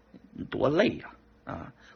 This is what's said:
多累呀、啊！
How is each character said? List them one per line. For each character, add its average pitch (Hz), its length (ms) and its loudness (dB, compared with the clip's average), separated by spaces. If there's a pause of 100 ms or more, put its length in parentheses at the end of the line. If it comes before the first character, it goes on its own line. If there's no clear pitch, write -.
(500)
多 123 200 2
累 165 200 4
呀、 - 220 -6 (340)
啊！ - 280 -10 (220)